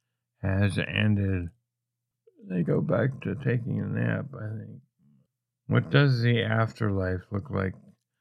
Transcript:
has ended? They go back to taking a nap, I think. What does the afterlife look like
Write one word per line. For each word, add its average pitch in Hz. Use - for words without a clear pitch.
has 98
ended? 98
They 180
go -
back 113
to 101
taking 117
a 101
nap, 110
I 110
think. 107
What 117
does 139
the 117
afterlife 101
look 98
like 95